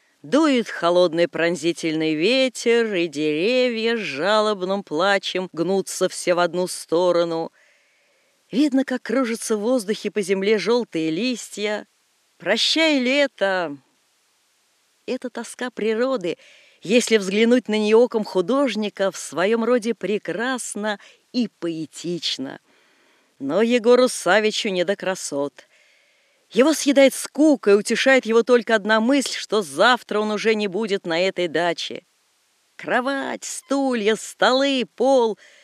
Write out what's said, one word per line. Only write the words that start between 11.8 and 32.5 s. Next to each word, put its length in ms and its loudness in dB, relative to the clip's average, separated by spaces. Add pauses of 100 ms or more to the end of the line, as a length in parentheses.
Прощай, 580 2
лето! 800 0 (1300)
Эта 240 -6
тоска 400 -10
природы, 720 -2 (420)
если 360 2
взглянуть 500 2
на 100 0
неё 220 4
оком 240 2
художника, 880 -2
в 60 -14
своём 460 -2
роде 300 0
прекрасна 1040 -6 (360)
и 160 -2 (100)
поэтична. 1000 -8 (800)
Но 240 -2
Егору 460 4
Савичу 600 0
не 160 0
до 100 -2
красот. 720 -8 (840)
Его 220 4
съедает 400 4
скука, 580 2
и 20 8
утешает 520 2
его 180 2
только 320 2
одна 260 2
мысль, 320 2
что 280 -4
завтра 580 0
он 120 -2
уже 220 0
не 140 -2
будет 380 -4
на 140 -2
этой 280 0
даче. 580 -4 (720)